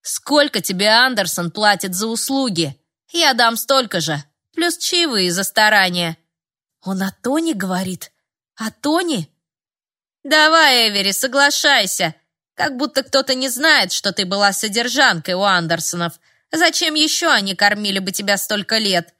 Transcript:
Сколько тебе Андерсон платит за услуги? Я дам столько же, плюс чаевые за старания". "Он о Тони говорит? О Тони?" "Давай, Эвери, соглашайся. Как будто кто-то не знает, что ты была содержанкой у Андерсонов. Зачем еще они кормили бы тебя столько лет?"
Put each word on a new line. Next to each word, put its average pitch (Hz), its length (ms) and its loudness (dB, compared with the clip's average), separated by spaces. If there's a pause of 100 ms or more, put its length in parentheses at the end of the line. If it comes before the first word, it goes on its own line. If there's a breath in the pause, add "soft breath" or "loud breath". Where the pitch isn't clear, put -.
Сколько 285 600 0
тебе 196 260 -2
Андерсон 214 640 2
платит 202 420 0
за 202 140 -4
услуги? 226 720 -2 (320)
Я 320 220 2
дам 233 240 2
столько 247 420 0
же, 147 240 -4 (300)
плюс 330 240 -2
чаевые 247 540 0
за 190 120 -2
старания". 185 760 2 (680)
"Он 190 180 -4
о 196 100 -4
Тони 311 420 -2
говорит? 185 580 -6 (440)
О 220 160 -8
Тони?" 302 580 -2 (920)
"Давай, 302 680 4
Эвери, 196 220 -2
соглашайся. 262 1040 0 (400)
Как 277 200 -4
будто 269 280 -2
кто-то 269 320 0
не 262 140 -4
знает, 247 420 2
что - 200 -4
ты 196 140 -4
была 196 280 0
содержанкой 226 840 0
у 185 60 0
Андерсонов. 170 760 0 (320)
Зачем 320 420 0
еще 311 380 0
они 196 240 0
кормили 202 440 0
бы 190 120 -6
тебя 202 260 -2
столько 208 400 -4
лет?" 190 420 -2